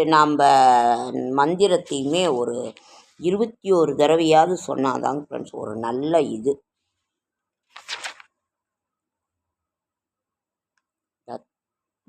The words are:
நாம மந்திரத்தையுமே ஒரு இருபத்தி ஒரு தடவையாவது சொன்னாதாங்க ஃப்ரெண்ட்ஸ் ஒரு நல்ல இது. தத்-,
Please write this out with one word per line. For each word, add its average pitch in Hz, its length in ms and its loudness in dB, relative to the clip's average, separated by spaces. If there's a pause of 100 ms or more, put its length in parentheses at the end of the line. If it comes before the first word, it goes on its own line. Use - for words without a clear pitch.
நாம 151 320 4 (1000)
மந்திரத்தையுமே 165 880 0 (100)
ஒரு 120 220 -4 (640)
இருபத்தி 202 520 -4
ஒரு 160 200 2
தடவையாவது 156 600 2 (120)
சொன்னாதாங்க 131 560 -4
ஃப்ரெண்ட்ஸ் 127 320 -14
ஒரு 113 220 -12
நல்ல 131 460 -4
இது. 113 300 -4 (4000)
தத்-, - 220 -18 (580)